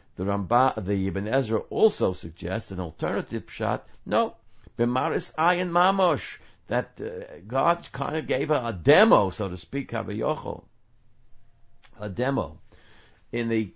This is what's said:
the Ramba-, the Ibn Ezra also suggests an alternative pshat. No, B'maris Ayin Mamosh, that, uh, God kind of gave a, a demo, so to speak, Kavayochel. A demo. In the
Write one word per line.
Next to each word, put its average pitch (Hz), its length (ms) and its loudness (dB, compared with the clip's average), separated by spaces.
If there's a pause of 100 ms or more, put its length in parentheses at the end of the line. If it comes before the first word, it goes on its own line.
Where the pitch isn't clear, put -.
(180)
the 92 60 -4
Ramba-, 101 640 2
the 98 220 0
Ibn 98 200 -2
Ezra 113 320 0 (120)
also 123 420 4
suggests 87 560 -6
an 90 100 -6
alternative 135 680 -4
pshat. 110 340 -2 (240)
No, 214 300 0 (420)
B'maris 123 560 0
Ayin 175 380 2
Mamosh, 180 640 2 (300)
that, - 340 -4
uh, 90 360 -10 (100)
God 156 440 0
kind 135 260 -4
of 147 100 -6
gave 135 240 -2
a, 123 160 0
a 113 60 -2
demo, 139 580 6
so 98 180 -4
to 90 80 -6
speak, - 340 -10
Kavayochel. 113 720 -4 (1400)
A 107 80 -6
demo. 104 520 -2 (720)
In 117 180 -2
the 110 160 0 (100)